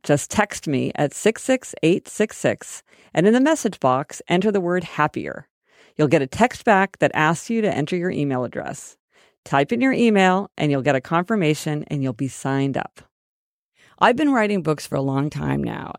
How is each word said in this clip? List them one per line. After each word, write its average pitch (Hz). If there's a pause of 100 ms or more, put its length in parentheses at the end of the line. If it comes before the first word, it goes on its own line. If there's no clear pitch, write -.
just -
text -
me 131
at 143
six -
six -
eight 165
six -
six, - (280)
and 165
in 220
the 247
message 277
box, 131
enter 185
the 196
word 175
happier. - (480)
You'll 151
get 143
a 131
text -
back 196
that 147
asks 156
you 226
to 202
enter 151
your 175
email 135
address. - (480)
Type 143
in 233
your 262
email, 196
and 147
you'll 139
get 135
a 131
confirmation, 165
and 139
you'll 131
be 131
signed 135
up. - (1000)
I've 233
been 294
writing 208
books 147
for -
a 143
long 139
time 143
now, -